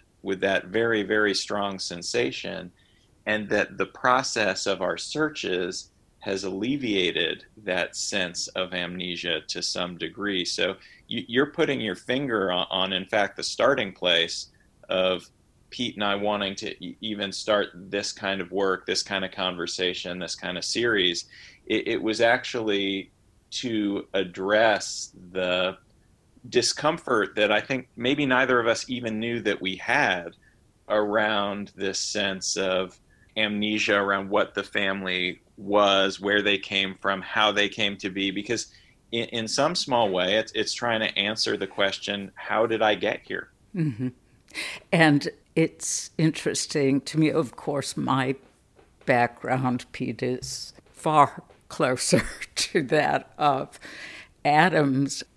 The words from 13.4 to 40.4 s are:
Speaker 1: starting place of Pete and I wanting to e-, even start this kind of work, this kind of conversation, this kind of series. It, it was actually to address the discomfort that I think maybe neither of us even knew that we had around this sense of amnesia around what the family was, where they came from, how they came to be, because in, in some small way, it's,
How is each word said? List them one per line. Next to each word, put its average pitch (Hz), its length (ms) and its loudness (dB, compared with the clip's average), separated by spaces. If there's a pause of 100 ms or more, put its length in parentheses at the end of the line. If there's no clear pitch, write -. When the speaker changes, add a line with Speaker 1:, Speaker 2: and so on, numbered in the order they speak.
Speaker 1:
starting 117 500 2
place 85 540 0 (420)
of 92 400 0 (400)
Pete 120 260 -6
and 104 80 -4
I 101 120 2
wanting 101 400 -2
to - 300 -10
e-, 87 140 -12
even 101 320 -6
start 104 420 0
this 92 380 -6
kind 98 300 -4
of 85 100 -10
work, 95 340 0
this 95 160 -2
kind 98 220 -4
of 92 80 -6
conversation, 90 880 -4
this 82 160 -8
kind 90 220 -6
of 82 80 -8
series. 101 580 2 (420)
It, - 220 0
it 110 160 -2
was 107 160 -2
actually 107 920 0 (400)
to 107 640 -2
address 98 1000 0 (180)
the 92 460 0 (720)
discomfort 127 840 0
that 104 160 4
I 104 100 4
think 131 340 -4
maybe 139 300 0
neither 127 340 4
of 117 80 2
us 113 220 0
even 117 300 -4
knew 117 220 -2
that 101 200 0
we 95 140 -2
had 98 600 0 (540)
around 104 840 0
this 95 240 -4
sense 98 580 -2
of 92 420 0 (380)
amnesia 107 580 0
around 98 340 0
what 104 240 2
the 98 100 -2
family 95 800 -2 (160)
was, 98 640 4
where 101 220 2
they 101 160 2
came 98 380 -4
from, 95 260 -2
how 107 300 2
they 101 180 2
came 101 280 -2
to 101 120 -6
be, 98 220 -2
because 104 360 -4 (440)
in, 117 140 -2
in 113 220 -6
some 151 280 2
small 120 340 2
way, 92 260 2
it's, 110 180 0